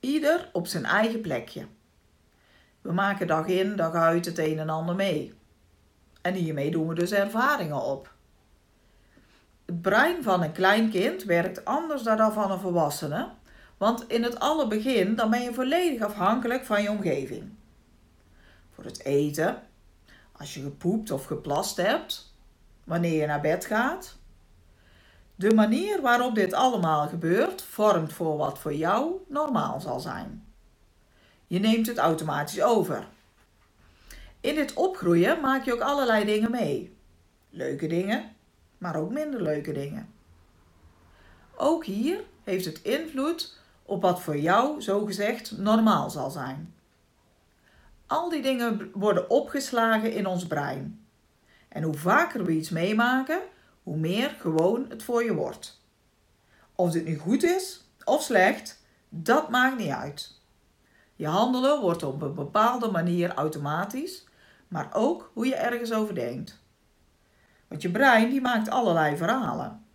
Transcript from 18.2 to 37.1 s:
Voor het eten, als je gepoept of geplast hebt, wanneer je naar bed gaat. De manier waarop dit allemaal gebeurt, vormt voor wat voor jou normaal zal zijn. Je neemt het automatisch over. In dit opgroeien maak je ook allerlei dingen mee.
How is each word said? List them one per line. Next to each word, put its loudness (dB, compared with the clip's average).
Voor -20
het -14
eten, 0
als -14
je -12
gepoept -4
of -4
geplast -4
hebt, -2
wanneer 0
je 0
naar -2
bed 0
gaat. -2
De 4
manier 4
waarop 2
dit 2
allemaal 2
gebeurt, 0
vormt 2
voor -2
wat -4
voor -6
jou 0
normaal -2
zal -6
zijn. -10
Je -2
neemt 4
het -4
automatisch 0
over. 2
In -2
dit -2
opgroeien 2
maak 0
je -2
ook -2
allerlei 2
dingen 2
mee. -4